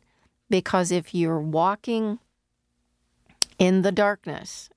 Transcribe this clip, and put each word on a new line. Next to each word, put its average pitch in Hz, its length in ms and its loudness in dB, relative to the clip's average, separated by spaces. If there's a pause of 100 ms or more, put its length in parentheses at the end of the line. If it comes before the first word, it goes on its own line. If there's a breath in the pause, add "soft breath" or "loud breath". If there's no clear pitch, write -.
(480)
because 185 440 2
if 175 200 -2
you're 165 280 0
walking 208 800 -2 (1400)
in 185 240 4
the 196 80 0
darkness, 196 880 -4